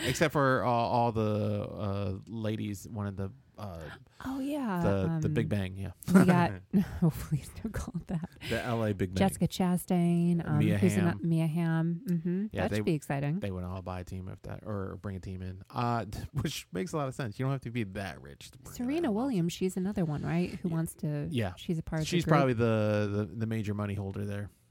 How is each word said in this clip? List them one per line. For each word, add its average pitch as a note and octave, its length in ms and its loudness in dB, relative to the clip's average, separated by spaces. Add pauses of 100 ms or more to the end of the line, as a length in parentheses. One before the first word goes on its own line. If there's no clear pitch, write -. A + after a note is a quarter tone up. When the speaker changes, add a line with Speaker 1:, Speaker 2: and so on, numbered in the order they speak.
Speaker 1:
except C#3 260 2
for, C3 320 4
uh, B2 40 2
all A#2 420 2
the, G#2+ 580 0
uh, G2 440 -2 (140)
ladies G#2+ 640 -4
wanted G2+ 260 -4
the, G2 140 -4 (260)
uh, F2+ 220 -10 (460)
Speaker 2:
Oh, C4 140 -4
yeah, C4 440 -2
Speaker 1:
the, G2 360 2
the D#3 80 0
Speaker 2:
um, D3+ 60 0
Speaker 1:
Big A2+ 140 2
Bang, F#2+ 300 -2
yeah. F#2+ 140 -6 (220)
Speaker 2:
we F#3 120 10
got D#3+ 260 6 (220)
Speaker 1:
<laughs> F#3+ 100 6
Speaker 2:
<laughs> - 200 -4
oh, D#3+ 80 6
please - 380 -4 (120)
don't A3+ 100 -6
call - 300 -6
it - 60 -14
that. E3 220 -6 (200)
Speaker 1:
The A2+ 160 0
L A#2 180 0
A G#2+ 100 4
Big F2+ 200 0
Bang. F#3+ 160 4
Speaker 2:
Jessica F3+ 180 0
Chastain, F3 1000 2
um, - 100 2
Speaker 1:
Mia - 200 4
Speaker 2:
who's F3+ 180 4
in F3 100 4
Speaker 1:
Hamm. E3+ 180 0
Speaker 2:
a, - 20 0
Mia E3 220 2
Hamm. E3 600 0
Mm-hmm. F3 440 0
Speaker 1:
Yeah, F#3+ 120 -2
Speaker 2:
That G#3+ 80 0
Speaker 1:
they, - 60 0
Speaker 2:
should G#2+ 80 0
be F#3 100 2
exciting. C#3+ 440 -2
Speaker 1:
they G2+ 120 -4
wanna F2+ 220 -4
all F#2 100 -8
buy F#2 160 -6
a F2+ 40 -6
team F#2 280 -10
if G2+ 120 -14
that, G2+ 220 -10
or F#2+ 380 -4
bring G2 120 -6
a F#2 40 -8
team F#2 240 -8
in, F#2 180 -10 (120)
uh, A#2+ 320 0 (140)
<laughs> - 120 -8 (100)
which - 320 -6
makes F3+ 200 -4
a D#3+ 40 -2
lot C#3+ 100 -2
of B2+ 80 -6
sense. A#2 240 -6
You C3 60 0
don't C3+ 60 2
have C3+ 100 -2
to A#2+ 100 -8
be A#2 120 0
that F#2+ 380 -6
rich C#2 300 -16
to - 80 -20
bring - 140 -18
in - 40 -12
Speaker 2:
Serena C4 220 -2
Speaker 1:
M E4+ 60 0
L B3 60 2
S. G3 40 0
Speaker 2:
Williams, G3+ 380 0
she's F#3 240 -2
another F#3+ 280 0
one, D3 180 -2
right? E3 260 0 (140)
Who F3+ 60 0
Speaker 1:
Yeah. E3 60 -2
Speaker 2:
wants E3 200 -2
to, D3 340 -4
Speaker 1:
Yeah. A2+ 260 0
Speaker 2:
she's E3+ 240 -4
a - 40 -4
part D#3 180 -4
of D#3 40 -2
the - 40 -4
Speaker 1:
She's E3+ 160 2
Speaker 2:
group. D#3 100 8
Speaker 1:
probably C3+ 180 6
the, G#2+ 760 4
the, E2 80 -10
the A2+ 100 -2
major A2 280 -2
money G2+ 180 -2
holder G2 320 -4
there G2+ 240 -6 (220)